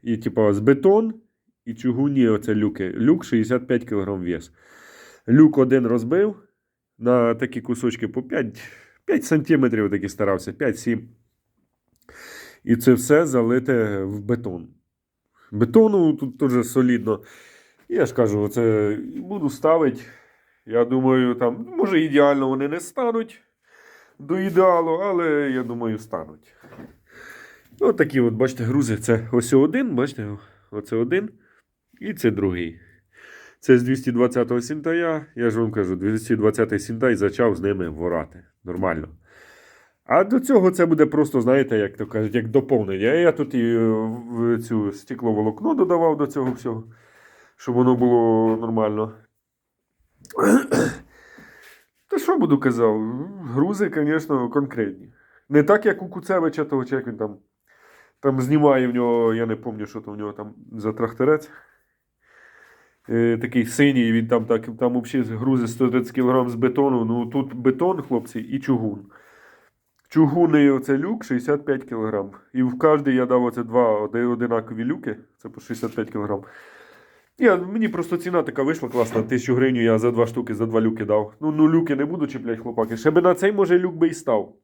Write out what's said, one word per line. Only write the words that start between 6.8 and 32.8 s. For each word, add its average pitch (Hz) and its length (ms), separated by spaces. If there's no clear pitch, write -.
на 117 380
такі 127 260
кусочки 117 460
по 127 160
п'ять, - 380
п'ять - 200
сантиметрів 131 640
такі 98 200
старався, 98 440
п'ять-сім. 117 560
І 117 120
це 123 180
все 147 320
залите 120 760
в 101 160
бетон. 101 480
Бетону 160 600
тут 131 240
теж 123 300
солідно. 117 560
Я 180 160
ж - 100
кажу, 104 260
оце 107 560
буду 180 340
ставити. 156 520
Я 117 200
думаю, 131 500
там, 123 320
може, 190 240
ідеально 143 460
вони 135 200
не 160 120
стануть 226 640
до 143 200
ідеалу, 180 520
але, 165 600
я 127 120
думаю, 117 340
стануть. 80 580
Отакі 160 400
от, 117 140
бачите, 127 300
грузи. 117 340
Це 113 340
ось 123 220
один, 160 420
бачите, 120 420
оце 104 240
один. 165 340
І 208 120
це - 180
другий. 90 480